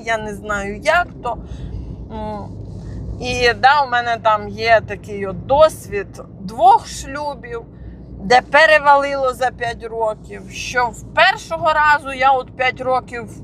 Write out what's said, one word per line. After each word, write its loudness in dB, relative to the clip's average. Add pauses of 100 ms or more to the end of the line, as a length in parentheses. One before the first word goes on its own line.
я -2
не -8
знаю, -6
як 0 (160)
то. -6 (760)
М, -10 (640)
і, 2 (100)
да, 6
у -4
мене 0
там 2
є 4
такий -10
от -8
досвід 2 (180)
двох 4
шлюбів, -10 (460)
де 2
перевалило 4
за -2
п'ять -6
років, -6
що -2
в -12
першого 2
разу 2
я 2
от 0
п'ять -2
років -4 (140)